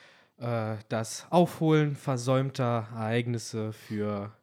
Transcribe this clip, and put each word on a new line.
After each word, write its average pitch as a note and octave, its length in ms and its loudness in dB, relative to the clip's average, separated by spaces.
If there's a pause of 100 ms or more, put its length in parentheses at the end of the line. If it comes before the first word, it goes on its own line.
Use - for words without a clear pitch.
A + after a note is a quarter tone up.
(360)
äh, A2+ 400 -4 (140)
das - 400 -6
Aufholen D#3 680 4
versäumter B2+ 960 0
Ereignisse, A2+ 800 -2
für G#2 600 -4 (100)